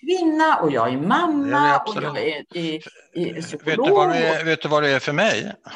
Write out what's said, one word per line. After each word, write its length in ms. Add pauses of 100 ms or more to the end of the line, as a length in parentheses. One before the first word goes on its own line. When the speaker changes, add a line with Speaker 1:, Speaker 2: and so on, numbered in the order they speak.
Speaker 1:
kvinna 560
och 160
jag 200
är 60
mamma 480
Speaker 2:
Det 100
är 120
det 60
Speaker 1:
och 60
Speaker 2:
absolut. 240 (100)
Speaker 1:
jag 40
är, 260 (100)
är, 200 (400)
är 100
Speaker 2:
Vet 100
du 80
Speaker 1:
psykolog 480
Speaker 2:
vad 180
det 100
är, 220
Speaker 1:
och 60
Speaker 2:
vet 160
du 60
vad 140
det 80
är 100
för 120
mig? 420 (220)